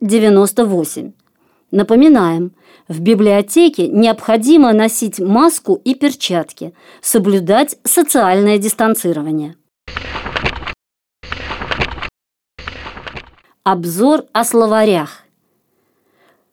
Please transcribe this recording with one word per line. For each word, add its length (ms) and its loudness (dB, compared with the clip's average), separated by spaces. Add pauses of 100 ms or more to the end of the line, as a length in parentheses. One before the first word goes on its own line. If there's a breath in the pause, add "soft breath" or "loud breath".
девяносто 640 2
восемь. 480 -4 (580)
Напоминаем, 840 2 (360 soft breath)
в 120 -10
библиотеке 880 2
необходимо 840 4
носить 480 0
маску 540 2 (100)
и 100 0
перчатки, 800 -4 (300 soft breath)
соблюдать 840 0
социальное 720 2
дистанцирование. 960 -4 (4000)
Обзор 680 -2
о 120 -2
словарях. 720 0 (1300)